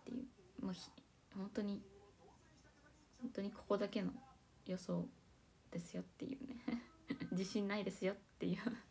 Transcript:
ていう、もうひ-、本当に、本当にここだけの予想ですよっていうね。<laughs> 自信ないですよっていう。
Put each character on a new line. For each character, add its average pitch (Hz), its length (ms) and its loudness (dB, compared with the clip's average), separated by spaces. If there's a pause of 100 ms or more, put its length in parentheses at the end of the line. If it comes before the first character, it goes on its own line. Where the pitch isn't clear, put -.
て - 60 -8
い - 100 -2 (400)
う、 - 40 0
も 190 60 2
う 185 40 0
ひ-、 - 160 -8 (460)
本 196 140 -2
当 214 120 4
に、 202 180 0 (1400)
本 247 100 -2
当 - 120 0
に 202 100 0
こ - 160 -10
こ 202 100 6
だ 202 100 4
け 202 140 2
の 185 100 2 (540)
予 180 120 0
想 170 300 0 (640)
で 175 100 -2
す - 140 -8
よ 180 80 0
っ - 20 -6
て - 200 -8
い 269 120 -2
う - 100 -8
ね。 - 160 -8 (360)
<laughs> - 340 -2
自 185 120 4
信 202 220 4
な 202 120 2
い 196 60 0
で 190 60 4
す - 140 -2
よ 190 80 6
っ - 40 -2 (220)
て 196 80 2
い 175 80 6
う。 - 40 2 (320)